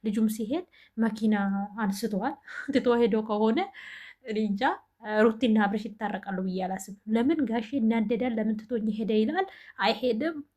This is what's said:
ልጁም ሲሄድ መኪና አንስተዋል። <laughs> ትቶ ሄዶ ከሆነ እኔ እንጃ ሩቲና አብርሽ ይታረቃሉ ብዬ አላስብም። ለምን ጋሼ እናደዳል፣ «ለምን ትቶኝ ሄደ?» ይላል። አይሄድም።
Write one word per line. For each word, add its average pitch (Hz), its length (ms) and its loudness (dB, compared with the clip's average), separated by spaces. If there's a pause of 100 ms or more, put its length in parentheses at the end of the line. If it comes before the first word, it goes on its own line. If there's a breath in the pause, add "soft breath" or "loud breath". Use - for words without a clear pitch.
ልጁም 220 260 0
ሲሄድ 233 360 -2 (320 soft breath)
መኪና 220 380 2 (440)
አንስተዋል። 214 640 -2
<laughs> - 320 -10
ትቶ 247 200 2
ሄዶ 233 200 4 (100)
ከሆነ 220 340 2 (680 loud breath)
እኔ 214 140 -4
እንጃ 202 220 0 (560)
ሩቲና 220 420 4
አብርሽ 208 240 0
ይታረቃሉ 202 580 -6
ብዬ 185 200 -4
አላስብም። 190 360 -8 (100)
ለምን 247 360 2
ጋሼ 226 320 -2
እናደዳል፣ 226 580 2
«ለምን 214 220 0
ትቶኝ 220 360 -4
ሄደ?» 214 220 -2
ይላል። 311 320 2 (320 loud breath)
አይሄድም። 233 580 0 (200)